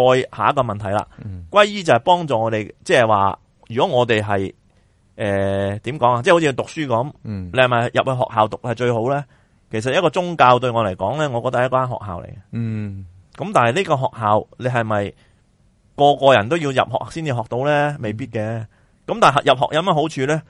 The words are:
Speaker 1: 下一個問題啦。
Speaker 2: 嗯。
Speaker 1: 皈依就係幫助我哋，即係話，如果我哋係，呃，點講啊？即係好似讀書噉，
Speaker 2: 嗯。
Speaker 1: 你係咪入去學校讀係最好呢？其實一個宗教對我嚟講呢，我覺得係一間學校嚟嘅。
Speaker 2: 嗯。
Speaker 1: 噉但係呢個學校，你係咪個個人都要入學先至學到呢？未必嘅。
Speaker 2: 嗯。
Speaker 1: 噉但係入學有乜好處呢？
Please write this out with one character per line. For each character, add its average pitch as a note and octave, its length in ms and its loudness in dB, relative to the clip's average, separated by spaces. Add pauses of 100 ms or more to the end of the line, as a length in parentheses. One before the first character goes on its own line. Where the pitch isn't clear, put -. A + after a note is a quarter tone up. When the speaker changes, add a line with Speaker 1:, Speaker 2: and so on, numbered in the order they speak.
(380)
Speaker 1:
下 A2 120 2
一 C#3+ 40 0
個 C#3+ 80 0
問 A2 160 -4
題 G#2 120 -8
啦。 G2+ 180 -2 (160)
Speaker 2:
嗯。 F#2 260 -14
Speaker 1:
皈 G#3 160 4
依 G#3 160 -6
就 E3 120 4
係 A#2 60 6
幫 F3 280 0
助 C3 100 0
我 A2+ 140 -2
哋， G#2+ 180 -4 (140)
即 F#3 100 0
係 B2 140 4
話， G2 320 2 (300)
如 B2+ 180 0
果 C3+ 120 0
我 B2 60 2
哋 A2+ 160 0
係， G2+ 320 -4 (600)
呃， G2 640 -2
點 C3 180 -8
講 B2 140 2
啊？ A#2+ 100 0
即 C#3 80 0
係 F3+ 40 8
好 E3+ 80 4
似 D3 100 0
讀 A#2+ 120 -4
書 D#3 220 -8
噉， B2+ 260 -2 (120)
Speaker 2:
嗯。 F#2+ 300 -8
Speaker 1:
你 B2 40 -2
係 B2+ 120 4
咪 A#2+ 120 2 (120)
入 B2+ 100 0
去 C3 60 -2
學 B2+ 260 -2
校 G#2+ 140 4
讀 - 80 -10
係 B2 180 -6
最 B2 160 0
好 A#2 180 0
呢？ C#3+ 140 -2 (480)
其 A2 100 -4
實 C3 160 0
一 - 40 2
個 D#3+ 80 4
宗 F3 260 -2
教 B2+ 240 6
對 B2 100 -2
我 A2+ 140 0
嚟 G2 140 0
講 G#2 200 -2
呢， D#3 140 -2
我 A#2+ 100 -2
覺 B2 100 -2
得 A#2+ 80 0
係 B2+ 80 2
一 - 20 -2
間 C3 180 0
學 A#2+ 180 -8
校 F2 160 -10
嚟 - 40 -16
嘅。 - 100 -16 (160)
Speaker 2:
嗯。 G#2+ 540 -6 (320)
Speaker 1:
噉 F3+ 160 -8
但 C#3 140 4
係 A#2 40 2
呢 F3+ 140 -2
個 D#3+ 100 0
學 C3 80 -2 (160)
校， G#2+ 280 0 (100)
你 A#2 80 -8
係 B2 180 -2
咪 G#2 300 -2 (800)
個 C#3+ 200 4
個 C3+ 180 6
人 G#2+ 160 4
都 E3 80 0
要 C#3+ 140 -2
入 A#2+ 200 0
學 B2 60 -4 (120)
先 D#3+ 160 -10
至 C#3+ 80 -2
學 A#2+ 140 -4
到 A#2+ 120 -6
呢？ D3 420 0
未 G#2+ 100 -6
必 A#2 160 -8
嘅。 A2+ 140 -6
Speaker 2:
嗯。 A2 260 -8 (400)
Speaker 1:
噉 B3+ 140 -4
但 D#3+ 100 8
係 C3+ 220 2
入 B2+ 80 2
學 - 140 -2
有 D#3 60 0
乜 F#3 120 0
好 D#3 160 0
處 C3+ 160 -4
呢？ D3+ 240 -2